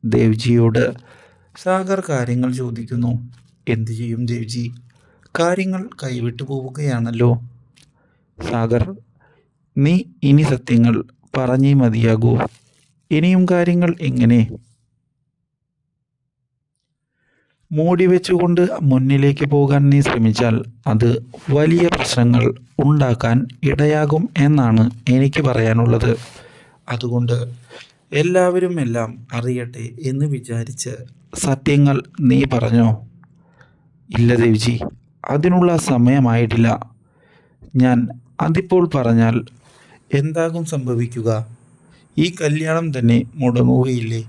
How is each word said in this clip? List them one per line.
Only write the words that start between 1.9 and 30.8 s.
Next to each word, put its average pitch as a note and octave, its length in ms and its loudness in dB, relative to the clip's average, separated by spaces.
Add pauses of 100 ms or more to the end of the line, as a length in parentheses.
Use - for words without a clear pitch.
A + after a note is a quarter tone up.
കാര്യങ്ങൾ B2 500 -2
ചോദിക്കുന്നു. A#2+ 520 -6 (640)
"എന്ത് A2 240 -4
ചെയ്യും A2+ 240 -6 (100)
ദേവ്ജി? A#2 320 -6 (760)
കാര്യങ്ങൾ F#3 440 -2 (200)
കൈവിട്ടു B2 480 -8
പോവുകയാണല്ലോ." C3 760 -4 (1200)
"സാഗർ, A#2 340 -2 (1000)
നീ D#3+ 100 2 (340)
ഇനി C#3+ 240 6
സത്യങ്ങൾ A#2+ 420 2 (420)
പറഞ്ഞേ C3 360 2 (100)
മതിയാകൂ. A2+ 500 2 (840)
ഇനിയും F3+ 360 4
കാര്യങ്ങൾ F3 380 2 (180)
ഇങ്ങനെ A#2+ 320 4 (3500)
മൂടി F3 360 2
വെച്ചുകൊണ്ട് F3+ 500 2 (260)
മുന്നിലേക്ക് C#3 640 2
പോകാൻ C#3+ 380 2
നീ C#3+ 160 4
ശ്രമിച്ചാൽ A2+ 500 0 (340)
അത് A2+ 180 2 (460)
വലിയ E3 300 2 (100)
പ്രശ്നങ്ങൾ A#2+ 480 2 (440)
ഉണ്ടാക്കാൻ B2 500 2 (340)
ഇടയാകും D3+ 520 0 (240)
എന്നാണ് A#2 360 4 (300)
എനിക്ക് C#3 340 0
പറയാനുള്ളത്. A#2 640 0 (840)
അതുകൊണ്ട് A#2+ 440 -2 (840)
എല്ലാവരും F3+ 560 0 (100)
എല്ലാം A#2 240 -4 (300)
അറിയട്ടെ A#2+ 440 -8 (260)
എന്ന് C#3 160 -4 (100)
വിചാരിച്ച് A#2 580 -10 (480)